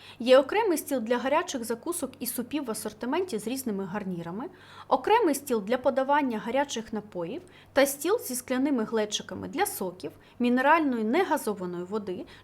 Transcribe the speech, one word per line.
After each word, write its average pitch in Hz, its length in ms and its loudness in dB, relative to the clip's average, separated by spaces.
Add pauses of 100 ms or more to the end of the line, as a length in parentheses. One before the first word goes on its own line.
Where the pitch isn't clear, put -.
(180)
є 254 200 8
окремий 359 400 4
стіл 269 220 -2
для 240 180 0
гарячих 269 460 0
закусок 254 540 -6
і 247 80 -8
супів 262 380 -6
в 233 60 -6
асортименті 240 680 -4
з 190 80 -8
різними 220 380 -4
гарнірами, 185 640 -6 (400)
окремий 403 460 4
стіл 240 280 -2
для 226 160 0
подавання 262 600 2
гарячих 233 540 -2
напоїв 208 500 -8 (300)
та 285 140 6
стіл 359 320 0
зі 262 160 -8
скляними 254 500 0
глечиками 208 640 -4
для 294 180 0
соків, 180 460 -8 (260)
мінеральної 262 680 4
негазованої 214 800 0
води, 196 420 -6 (180)